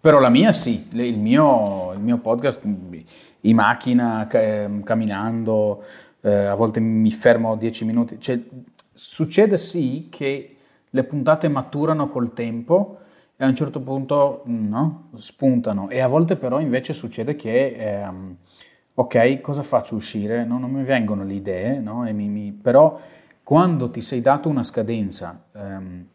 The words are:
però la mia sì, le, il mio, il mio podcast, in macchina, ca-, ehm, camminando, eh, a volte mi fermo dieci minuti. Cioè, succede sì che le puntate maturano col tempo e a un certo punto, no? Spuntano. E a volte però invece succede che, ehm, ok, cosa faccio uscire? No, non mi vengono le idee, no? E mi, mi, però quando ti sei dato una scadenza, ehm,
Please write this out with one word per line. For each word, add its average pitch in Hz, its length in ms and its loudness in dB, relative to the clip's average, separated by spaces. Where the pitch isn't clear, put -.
però 147 140 10
la 127 100 8
mia 160 220 6
sì, 113 400 -2
le, 120 160 -2
il 117 100 -2
mio, 107 760 2
il 98 60 -10
mio 120 200 0
podcast, 120 440 -2
in 92 920 -2
macchina, 117 760 2
ca-, 120 100 2
ehm, 104 440 -2
camminando, 107 960 -2
eh, 107 100 0
a 101 80 0
volte 110 260 0
mi 110 320 2
fermo 113 440 2
dieci 113 300 -6
minuti. 117 340 -2
Cioè, 123 200 -4
succede 196 640 2
sì 160 540 -4
che 139 440 -6
le 131 180 0
puntate 151 420 0
maturano 147 600 -2
col 120 260 -4
tempo 120 640 -2
e - 80 -4
a 135 40 4
un 131 80 4
certo 139 260 -4
punto, 135 640 0
no? 117 720 -2
Spuntano. 113 760 -2
E - 120 -2
a 131 60 2
volte 165 280 0
però 127 240 -4
invece 131 340 -4
succede 120 420 -8
che, 123 400 -2
ehm, 101 600 -8
ok, 127 480 2
cosa 143 220 -6
faccio 120 320 -2
uscire? 107 500 -4
No, 120 140 -2
non 127 100 -6
mi 135 140 -4
vengono 110 400 0
le 98 100 -6
idee, 98 460 -4
no? 117 260 -6
E 110 80 -6
mi, 104 140 -4
mi, 104 240 -6
però 135 480 4
quando 156 480 2
ti 120 120 -10
sei 123 200 -4
dato 143 280 2
una 139 120 0
scadenza, 104 920 -6
ehm, 95 640 -14